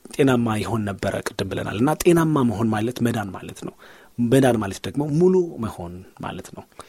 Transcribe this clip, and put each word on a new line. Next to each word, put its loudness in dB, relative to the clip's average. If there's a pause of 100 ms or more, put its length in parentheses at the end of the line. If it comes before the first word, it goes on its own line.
(100)
ጤናማ 4 (100)
ይሆን -2
ነበረ -4 (100)
ቅድም -6
ብለናል። -6
እና 4
ጤናማ 4
መሆን 0
ማለት -2
መዳን 0
ማለት -14
ነው። -12 (440)
መዳን 6
ማለት -6
ደግሞ -4 (100)
ሙሉ 6 (260)
መሆን -8 (280)
ማለት -10
ነው። -16 (240)